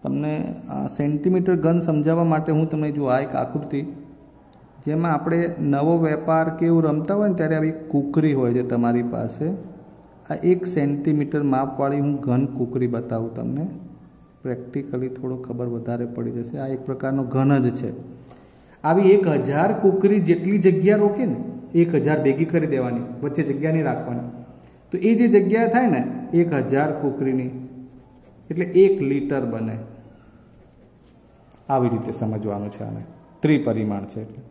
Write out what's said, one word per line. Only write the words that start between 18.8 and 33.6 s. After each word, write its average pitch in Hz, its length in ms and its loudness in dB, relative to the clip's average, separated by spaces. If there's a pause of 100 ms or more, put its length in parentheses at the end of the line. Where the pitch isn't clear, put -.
આવી 170 180 4
એક 190 260 6
હજાર 147 440 2
કૂકરી 196 480 4
જેટલી 175 380 2
જગ્યા 180 380 4
રોકે 208 300 2
ને, 127 180 -4 (300)
એક 170 200 4
હજાર 151 280 2
ભેગી 139 220 2
કરી 160 220 0
દેવાની, 123 340 -2 (220)
વચ્ચે 147 200 -2
જગ્યા 143 300 -2
નહીં 160 120 2
રાખવાની, 120 440 -4 (640)
તો 185 60 -2
એ 214 160 4
જે 233 140 4
જગ્યા 220 380 4
થાય 247 200 2
ને 127 480 -2
એક 170 180 4
હજાર 135 400 0
કૂકરીની, 131 580 -2 (1000)
એટલે 170 140 -2
એક 190 380 6
લિટર 135 420 -2
બને. 110 340 -6 (1900)
આવી 127 200 2
રીતે 113 240 -2
સમજવાનું 104 580 -6
છે 107 140 -12
આને, 110 200 -10 (360)
ત્રિપરિમાણ 110 640 0